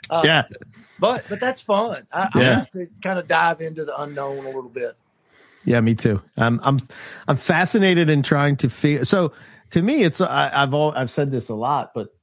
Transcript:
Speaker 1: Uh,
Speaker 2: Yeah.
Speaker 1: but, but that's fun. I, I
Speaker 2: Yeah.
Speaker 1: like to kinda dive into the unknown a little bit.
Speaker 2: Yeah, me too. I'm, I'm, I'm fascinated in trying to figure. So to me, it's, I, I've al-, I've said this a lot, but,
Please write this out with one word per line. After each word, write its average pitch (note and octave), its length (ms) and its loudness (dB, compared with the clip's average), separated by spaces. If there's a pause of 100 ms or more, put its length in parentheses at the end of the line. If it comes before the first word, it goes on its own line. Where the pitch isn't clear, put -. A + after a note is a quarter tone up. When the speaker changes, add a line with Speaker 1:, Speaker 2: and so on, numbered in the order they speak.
Speaker 1:
Uh, E3 160 -2
Speaker 2:
Yeah. D#3 180 4 (560)
Speaker 1:
but, A#3 300 0
but G3+ 100 -6
that's B3+ 240 -4
fun. G3+ 500 -2
I, F3 220 -2
I B2+ 60 4
Speaker 2:
Yeah. B2+ 180 4
Speaker 1:
like - 140 -6
to F3+ 160 -10 (120)
kinda F#3 220 -4
dive E3 380 0
into D#3+ 240 -8
the C#3+ 180 -8
unknown C#3 420 -8
a C3+ 40 -10
little C3 220 -10
bit. A#2+ 260 -8 (680)
Speaker 2:
Yeah, A#2+ 160 2
me A2+ 140 4
too. A2 280 0 (160)
I'm, A#2 240 2
I'm, C#3 160 2 (500)
I'm C#3+ 80 2
fascinated F3 720 2
in D3 140 4
trying C#3+ 340 2
to C3 140 0
figure. D3 340 0
So F3 280 2 (400)
to E3+ 100 0
me, C4 200 2
it's, F3+ 200 0
I, C#3+ 320 0
I've C#3 180 2
al-, D3+ 240 0
I've B2 140 -4
said C#3+ 200 -2
this B2 200 -6
a A2 40 -8
lot, B2 400 -4
but, G#2+ 140 -8 (140)